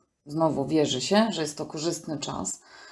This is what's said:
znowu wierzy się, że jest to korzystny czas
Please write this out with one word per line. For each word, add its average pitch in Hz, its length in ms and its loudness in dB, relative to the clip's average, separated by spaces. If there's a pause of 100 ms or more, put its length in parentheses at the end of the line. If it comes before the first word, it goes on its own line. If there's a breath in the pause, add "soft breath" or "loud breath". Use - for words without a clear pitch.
(260)
znowu 147 400 0
wierzy 139 360 2
się, 214 300 4
że 165 100 -4
jest 151 160 -4
to 151 80 -6
korzystny 160 540 -4
czas - 420 -6 (300 loud breath)